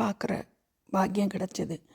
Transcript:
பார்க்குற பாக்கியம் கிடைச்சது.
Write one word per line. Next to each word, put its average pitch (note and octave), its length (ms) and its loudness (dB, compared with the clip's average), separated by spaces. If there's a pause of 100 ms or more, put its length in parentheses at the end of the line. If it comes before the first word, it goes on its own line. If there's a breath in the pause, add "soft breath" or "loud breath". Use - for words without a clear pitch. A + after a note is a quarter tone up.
பார்க்குற G#3 420 -2 (460)
பாக்கியம் F#3+ 400 2
கிடைச்சது. F#3 540 -4 (120)